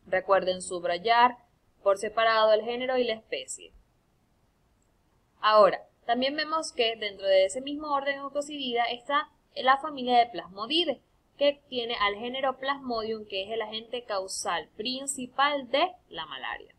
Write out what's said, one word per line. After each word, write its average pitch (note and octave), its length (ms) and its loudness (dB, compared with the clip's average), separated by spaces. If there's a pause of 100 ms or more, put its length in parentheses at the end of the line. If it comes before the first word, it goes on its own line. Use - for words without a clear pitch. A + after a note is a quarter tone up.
Recuerden F#3 520 2
subrayar F#3 760 2 (480)
por G3 140 4
separado A3 540 4
el G#3+ 100 4
género B3 360 -2
y B3 60 4
la A3+ 80 -2
especie. C3 600 -10 (1700)
Ahora, G#3+ 400 6 (220)
también C4 300 0
vemos D#4 340 -2
que A3+ 240 0
dentro G3+ 320 -8
de F#3+ 200 6
ese B3+ 140 -4
mismo D4 280 -8
orden C#4 300 -2
Eucocidida C#4 680 -4
está C#4+ 440 -4 (280)
la C4 220 4
familia C4+ 400 -2
de A#3 80 6
Plasmodidae, A#3 760 -4 (340)
que C#4+ 320 0
tiene A#3+ 280 -6
al G3+ 180 0
género C4 440 -4
Plasmodium, A#3 680 -6
que F#3+ 160 -6
es G3+ 80 -8
el A3+ 100 -4
agente A3 440 -8
causal F#3+ 720 -6
principal C4+ 920 -4
de D#4 220 2 (200)
la D#3+ 160 -10
malaria. B2+ 520 -12